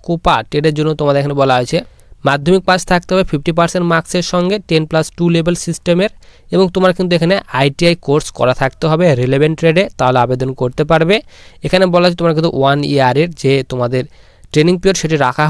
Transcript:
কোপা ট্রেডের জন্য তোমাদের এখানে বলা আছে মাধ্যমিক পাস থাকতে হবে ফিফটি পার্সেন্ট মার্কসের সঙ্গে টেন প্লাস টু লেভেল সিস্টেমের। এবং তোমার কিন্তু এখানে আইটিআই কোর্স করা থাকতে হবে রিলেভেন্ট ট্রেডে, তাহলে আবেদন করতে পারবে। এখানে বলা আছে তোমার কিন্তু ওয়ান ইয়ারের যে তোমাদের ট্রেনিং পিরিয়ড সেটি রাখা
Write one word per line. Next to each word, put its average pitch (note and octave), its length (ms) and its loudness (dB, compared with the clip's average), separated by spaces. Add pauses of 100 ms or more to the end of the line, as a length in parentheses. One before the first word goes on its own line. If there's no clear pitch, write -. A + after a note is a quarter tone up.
কোপা E3 300 -2 (120)
ট্রেডের D3+ 300 0
জন্য D#3 120 0 (100)
তোমাদের C#3+ 220 2
এখানে C#3+ 200 -4
বলা C3 200 2
আছে D3+ 160 -2 (500)
মাধ্যমিক D3 400 0
পাস F#3 120 2 (100)
থাকতে F3 220 -2
হবে F#3 180 2
ফিফটি D#3 280 -2
পার্সেন্ট F3 340 0
মার্কসের E3+ 400 -2
সঙ্গে F3+ 240 0 (120)
টেন D#3+ 220 0
প্লাস D#3+ 160 0 (100)
টু F3 80 -2 (120)
লেভেল E3+ 200 0 (100)
সিস্টেমের। F3 440 -2 (440)
এবং F#3 200 4
তোমার F#3 240 2
কিন্তু F3+ 200 -2
এখানে E3 160 0 (260)
আইটিআই E3+ 340 2 (120)
কোর্স D3 200 0 (120)
করা B2 220 2
থাকতে C3+ 300 -4
হবে D#3+ 140 2 (180)
রিলেভেন্ট C#3 380 2
ট্রেডে, E3 240 2 (140)
তাহলে B2+ 260 2
আবেদন B2+ 260 -2 (100)
করতে B2+ 300 -2
পারবে। E3 260 2 (500)
এখানে F#3 180 2 (100)
বলা F3 140 4
আছে F3 120 -2
তোমার E3+ 160 2
কিন্তু D#3+ 140 0 (100)
ওয়ান C#3 180 2 (140)
ইয়ারের C#3 380 2 (120)
যে C3+ 100 2 (200)
তোমাদের B2+ 300 -2 (500)
ট্রেনিং D#3+ 280 4
পিরিয়ড F#3+ 220 2
সেটি D#3+ 140 0 (100)
রাখা D3+ 240 0